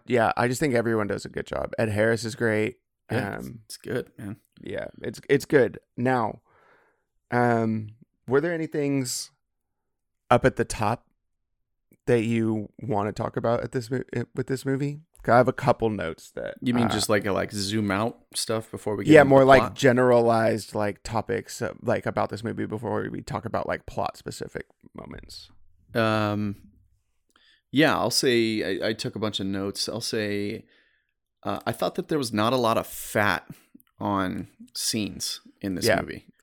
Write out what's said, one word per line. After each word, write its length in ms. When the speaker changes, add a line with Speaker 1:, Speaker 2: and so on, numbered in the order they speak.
Speaker 1:
yeah, 280
I 120
just 120
think 140
everyone 320
does 200
a 40
good 160
job. 320
Ed 120
Harris 360
is 80
great. 440
Speaker 2:
Yeah, 260
Speaker 1:
Um, 280
Speaker 2:
it's 120
good, 400
man. 200
Speaker 1:
yeah, 260
it's, 260
it's 160
good. 320
Now, 460
um, 600
were 140
there 120
any 120
things 640
up 120
at 120
the 100
top 400
that 160
you 460
wanna 300
talk 260
about 260
at 100
this 180
mo-, 100
eh, 120
with 140
this 180
movie? 360
I 100
have 100
a 60
couple 360
notes 460
that, 260
Speaker 2:
You 140
mean 100
Speaker 1:
uh, 60
Speaker 2:
just, 180
like, 160
a, 60
like, 200
zoom 380
out 300
stuff 340
before 260
we 100
get 60
Speaker 1:
Yeah, 100
Speaker 2:
into 80
Speaker 1:
more 100
Speaker 2:
the 80
Speaker 1:
like 140
Speaker 2:
plot? 120
Speaker 1:
generalized, 1000
like, 260
topics, 640
uh, 180
like, 240
about 240
this 140
movie 240
before 420
we 120
talk 220
about, 240
like, 200
plot 300
specific 500
moments. 560
Speaker 2:
Um, 640
yeah, 260
I'll 140
say 680
I, 100
I 40
took 220
a 40
bunch 200
of 80
notes. 420
I'll 100
say, 640
uh, 240
I 60
thought 240
that 120
there 120
was 120
not 220
a 40
lot 200
of 80
fat 600
on 480
scenes 640
in 140
this 140
Speaker 1:
Yeah, 140
Speaker 2:
movie. 240